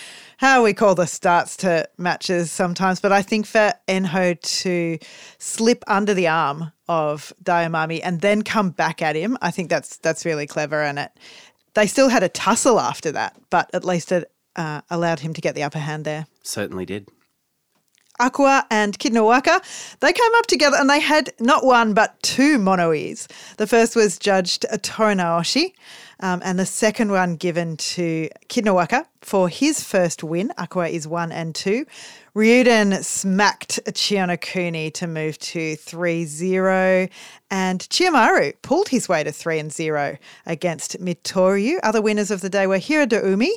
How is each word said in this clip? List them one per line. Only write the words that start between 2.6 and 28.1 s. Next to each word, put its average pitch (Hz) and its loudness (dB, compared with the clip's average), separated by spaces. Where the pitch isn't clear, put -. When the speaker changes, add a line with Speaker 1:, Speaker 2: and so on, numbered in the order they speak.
Speaker 1:
but 196 0
I 196 4
think 214 -2
for 208 2
Enho 185 0
to 170 -2
slip 240 0
under 208 2
the 180 0
arm 160 -2
of 151 -2
Daiamami 165 -2
and 175 -4
then 208 2
come 208 0
back 160 -4
at 151 -2
him, 208 -4
I 175 -2
think 165 -6
that's, 156 -4
that's 160 -4
really 151 -4
clever. 151 -4
And 143 -4
it, 143 -8
they 214 4
still 269 4
had 233 4
a 175 0
tussle 220 2
after 139 -4
that, 104 -6
but - 0
at 180 -4
least 175 -2
it, 175 -2
uh, 151 -6
allowed 170 -2
him 160 -8
to 160 -12
get 151 -4
the 147 -6
upper 151 -6
hand 151 -8
there. 151 -8
Speaker 2:
Certainly 92 -8
did. 98 -10
Speaker 1:
Aqua 269 4
and 214 0
Kid 285 -2
no 226 4
Waka, 269 4
they 311 4
came 466 2
up 466 4
together 285 2
and 277 2
they 285 4
had 302 0
not 247 2
one 233 6
but 214 2
two 277 2
monois. 175 0
The 214 -2
first 226 4
was 214 2
judged 190 0
a 214 -4
Tonaoshi, 196 0
um, 185 -4
and 180 -2
the 185 0
second 214 0
one 185 0
given 165 -4
to 160 -4